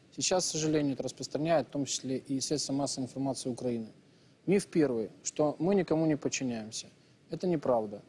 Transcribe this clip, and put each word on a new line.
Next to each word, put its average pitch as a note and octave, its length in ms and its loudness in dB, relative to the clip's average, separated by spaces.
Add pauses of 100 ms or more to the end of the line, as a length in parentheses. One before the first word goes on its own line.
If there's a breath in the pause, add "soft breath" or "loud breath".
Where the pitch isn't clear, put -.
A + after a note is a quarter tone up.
(140)
сейчас, F3+ 300 2
к - 40 -2
сожалению, D3+ 440 2
это B2 100 -6
распространяет C3+ 680 0
в - 20 -20
том C#3+ 160 -2
числе B2+ 320 -4
и C3+ 220 -4
средства C#3 340 -2
массовой C3+ 320 -2
информации C3 420 -4
Украины. A#2 400 -4 (560 soft breath)
Миф F#3+ 220 2
первый, B2 440 2 (120)
что D3+ 360 0
мы F3+ 160 2
никому D#3+ 300 2
не D#3 120 4
подчиняемся. A#2+ 720 -4 (420 soft breath)
Это E3 160 -4
неправда. A#2+ 640 0